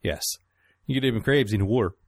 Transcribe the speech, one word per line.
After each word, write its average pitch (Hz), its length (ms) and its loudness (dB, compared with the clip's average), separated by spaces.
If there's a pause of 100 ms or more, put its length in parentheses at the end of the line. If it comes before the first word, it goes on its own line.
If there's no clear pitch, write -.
Yes. 80 200 -4 (600)
You 135 100 -4
get 131 100 -2
even 117 160 0
crabs 135 320 2
in 101 80 2
the 98 40 2
water. 104 280 0 (140)